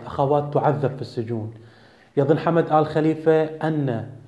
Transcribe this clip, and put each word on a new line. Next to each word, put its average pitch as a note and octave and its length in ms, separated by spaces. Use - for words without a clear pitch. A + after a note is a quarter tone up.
أخوات D3 480
تعذب C3+ 420
في B2+ 60
السجون. A2+ 520
يظن C#3+ 220
حمد E3 340
آل D#3 140
خليفة D#3 580
أن، D3 600